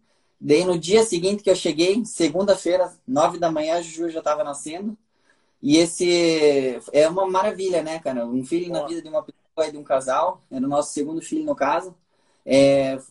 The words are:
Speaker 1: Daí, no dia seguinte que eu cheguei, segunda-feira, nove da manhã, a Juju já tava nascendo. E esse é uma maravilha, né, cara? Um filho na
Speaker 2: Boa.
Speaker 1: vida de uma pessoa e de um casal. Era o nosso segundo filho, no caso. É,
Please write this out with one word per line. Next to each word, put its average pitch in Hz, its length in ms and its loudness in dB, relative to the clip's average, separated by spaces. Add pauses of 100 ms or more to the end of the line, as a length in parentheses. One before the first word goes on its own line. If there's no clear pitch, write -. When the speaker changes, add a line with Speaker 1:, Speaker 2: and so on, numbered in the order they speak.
(420)
Speaker 1:
Daí, 147 240 4
no 175 140 0
dia 190 240 4
seguinte 196 400 -2
que 196 60 0
eu 185 60 6
cheguei, 180 500 0
segunda-feira, 180 840 0 (160)
nove 165 300 0
da 165 140 0
manhã, 156 240 -2
a 175 60 -2
Juju 165 280 -8
já 160 120 -8
tava 151 220 -2
nascendo. 165 540 -8 (640)
E 147 160 4
esse 160 1000 2 (120)
é 151 160 6
uma 190 200 0
maravilha, 185 560 0
né, 160 160 -8
cara? 127 260 -4
Um 127 180 -4
filho 170 280 -4
na 165 80 -4
Speaker 2:
Boa. 147 100 -6
Speaker 1:
vida - 140 -8
de 151 60 -18
uma 156 140 -4
pessoa - 440 -6
e 151 40 -10
de 147 60 -14
um 147 60 -14
casal. 139 680 -2
Era 131 160 -4
o 139 40 -2
nosso 143 240 0
segundo 285 280 -4
filho, 156 240 -6
no - 100 -2
caso. 175 400 -2 (500)
É, 135 520 4 (120)